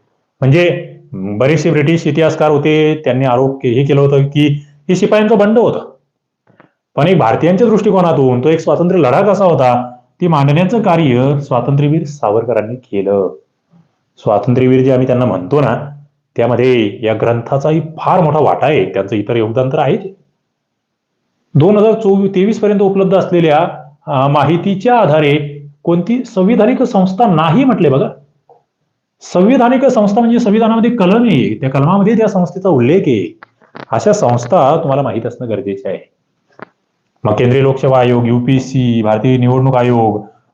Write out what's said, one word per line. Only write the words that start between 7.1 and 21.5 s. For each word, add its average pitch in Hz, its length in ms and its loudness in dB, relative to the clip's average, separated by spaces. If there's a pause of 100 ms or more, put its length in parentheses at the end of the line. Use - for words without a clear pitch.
भारतीयांच्या 160 500 2
दृष्टिकोनातून 170 760 2
तो 147 40 2
एक 160 120 0
स्वातंत्र्य 175 400 0
लढा 135 200 2
कसा 196 240 2
होता 127 480 0 (280)
ते 180 80 0
मांडण्याचं 165 540 2
कार्य 147 580 0
स्वातंत्र्यवीर 143 640 -2
सावरकरांनी 113 720 -4
केलं. 98 520 -2 (880)
स्वातंत्र्यवीर 127 680 0
जे 135 80 2
आम्ही 127 140 0
त्यांना 123 180 0
म्हणतो 95 360 -2
ना, 120 320 -4 (440)
त्यामध्ये 117 640 0
या 110 120 -2
ग्रंथाचाही 120 640 -2
फार 165 400 -2
मोठा 156 180 0
वाटा 113 280 0
आहे, 139 180 0
त्यांचं 98 320 -6
इतर 107 200 -4
योगदान 117 360 -2
तर 151 60 -4
आहेच. 147 220 -2 (1500)